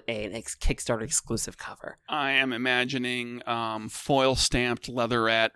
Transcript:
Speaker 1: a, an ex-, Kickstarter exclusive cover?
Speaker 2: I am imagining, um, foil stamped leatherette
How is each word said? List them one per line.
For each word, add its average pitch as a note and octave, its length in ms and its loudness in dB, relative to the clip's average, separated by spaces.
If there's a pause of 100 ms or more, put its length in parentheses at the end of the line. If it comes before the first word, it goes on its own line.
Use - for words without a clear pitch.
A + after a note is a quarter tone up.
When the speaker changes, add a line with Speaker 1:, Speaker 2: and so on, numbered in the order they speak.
Speaker 1:
a, G#2+ 180 -4
an F#2+ 80 -10
ex-, A2+ 220 -10
Kickstarter - 460 0
exclusive - 560 -4
cover? - 400 -14 (100)
Speaker 2:
I C#3+ 240 -2
am C3+ 220 4
imagining, B2 920 0
um, A2+ 440 -2
foil C3+ 460 2
stamped B2 520 0
leatherette A2+ 680 2